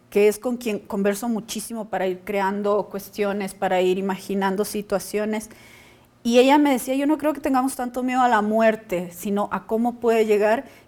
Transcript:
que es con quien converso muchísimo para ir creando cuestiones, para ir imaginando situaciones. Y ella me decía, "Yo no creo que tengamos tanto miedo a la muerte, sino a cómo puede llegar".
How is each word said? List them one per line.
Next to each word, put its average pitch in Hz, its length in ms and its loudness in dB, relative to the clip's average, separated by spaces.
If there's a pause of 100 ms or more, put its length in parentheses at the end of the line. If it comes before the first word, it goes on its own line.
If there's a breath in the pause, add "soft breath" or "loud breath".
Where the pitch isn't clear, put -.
(100)
que 208 160 4
es 208 140 2
con 254 160 -4
quien 214 240 -4
converso 202 480 -4
muchísimo 220 560 -6
para 190 240 -4
ir 180 160 -6
creando 202 680 -2
cuestiones, 202 640 -6
para 185 260 0
ir 185 160 2
imaginando 196 680 -2
situaciones. 208 880 -6 (720 loud breath)
Y 233 140 4
ella 269 180 8
me 294 140 4
decía, 262 240 -2
"Yo 277 140 0
no 302 100 2
creo 302 140 0
que 285 80 -12
tengamos 262 340 0
tanto 247 300 -6
miedo 254 160 0
a 247 80 6
la 220 140 4
muerte, 214 720 0
sino 202 380 -4
a 190 160 -6
cómo 233 280 -2
puede 226 300 2
llegar". 214 420 2 (220 loud breath)